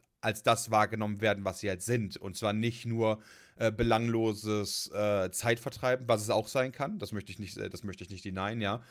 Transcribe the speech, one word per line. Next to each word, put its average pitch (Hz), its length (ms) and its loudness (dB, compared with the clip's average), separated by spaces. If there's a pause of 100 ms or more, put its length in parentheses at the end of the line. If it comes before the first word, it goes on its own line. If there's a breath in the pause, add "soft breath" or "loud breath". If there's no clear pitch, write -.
(220)
als 110 220 -2
das 117 260 4
wahrgenommen 107 500 2
werden, 101 260 2
was 95 140 -2
sie 101 100 -2
halt 92 120 -4
sind, 117 340 0
und 95 220 -8
zwar 104 160 0
nicht 117 320 -2
nur, 113 360 2 (360 loud breath)
äh, 113 140 2
belangloses, 110 1200 2
äh, 101 400 2
Zeitvertreiben, 127 760 0
was 113 140 4
es 107 80 -2
auch 110 180 2
sein 131 240 0
kann, 170 280 -4
das 101 120 -6
möchte 101 200 -6
ich 95 80 -12
nicht, 98 180 -10
äh, 101 120 -6
das 92 140 -10
möchte 95 200 -10
ich 87 60 -14
nicht 95 140 -12
denyen, 101 380 -4
ja, 104 280 -2